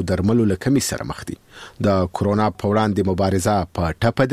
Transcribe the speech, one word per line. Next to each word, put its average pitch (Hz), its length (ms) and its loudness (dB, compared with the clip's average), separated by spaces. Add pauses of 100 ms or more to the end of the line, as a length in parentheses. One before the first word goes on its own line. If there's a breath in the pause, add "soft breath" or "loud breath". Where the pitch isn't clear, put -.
(100)
درملو 104 400 2
له 92 140 -4
کمی 131 240 2
سره - 240 -6
مخ - 180 -14
دي. - 60 -10 (500 loud breath)
د 95 320 2
کرونا 104 320 2
په 101 220 -4
وړاندې 101 400 0
مبارزه 95 420 0 (240)
په 85 160 -2
ټپه 117 380 0